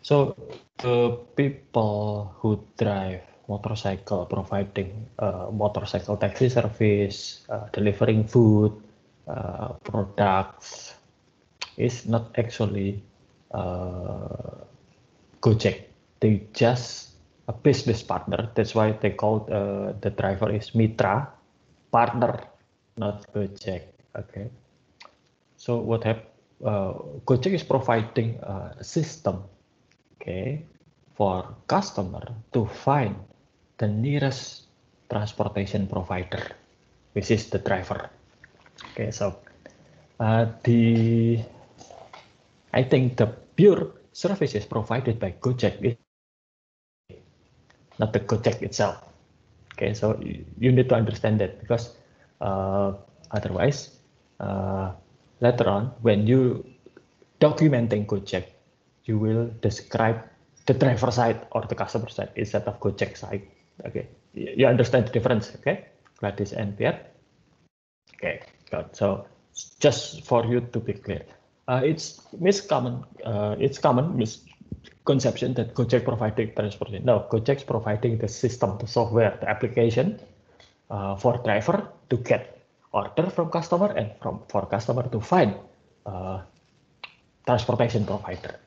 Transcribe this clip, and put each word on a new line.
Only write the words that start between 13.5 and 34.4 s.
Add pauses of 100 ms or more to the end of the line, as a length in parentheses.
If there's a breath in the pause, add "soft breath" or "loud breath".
uh, (760)
Gojek. (320)
They
just (320)
a
business
partner.
That's
why
they
call,
uh,
the
driver
is
mitra, (640)
partner, (540)
not
Gojek. (320)
Okay. (1080)
So
what
hap-, (320)
uh, (320)
Gojek
is
providing,
uh,
a
system, (760)
okay, (500)
for (200)
customer (160)
to
find (600)
the
nearest (420)